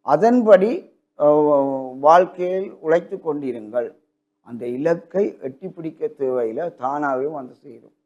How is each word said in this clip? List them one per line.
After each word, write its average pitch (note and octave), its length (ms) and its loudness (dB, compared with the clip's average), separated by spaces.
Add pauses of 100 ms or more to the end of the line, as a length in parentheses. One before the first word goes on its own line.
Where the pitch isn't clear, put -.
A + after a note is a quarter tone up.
அதன்படி, G#3+ 880 4 (260)
அஹ், C#3 800 0
வாழ்க்கையில் F3+ 800 2
உழைத்து F3 460 -2
கொண்டிருங்கள். A#2+ 720 -6 (460)
அந்த A#2+ 260 -12
இலக்கை E3+ 760 -4
எட்டி C3+ 260 -12
பிடிக்க D#3+ 400 -10
தேவையில்லை, B2+ 680 -4
தானாகவே C#3 500 -4
வந்து C#3+ 300 -10
சேரும். A#2 360 -20 (140)